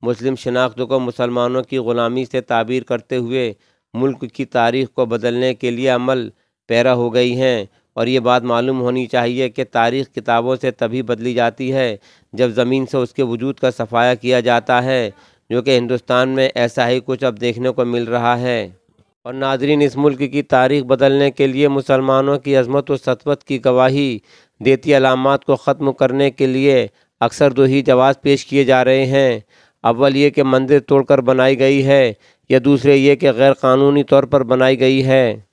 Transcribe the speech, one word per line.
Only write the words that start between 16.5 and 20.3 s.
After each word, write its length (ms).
ایسا 340
ہی 160
کچھ 180
اب 180
دیکھنے 280
کو 160
مل 180
رہا 360
ہے۔ 300
اور 100
ناظرین، 480
اس 160
ملک 220
کی 220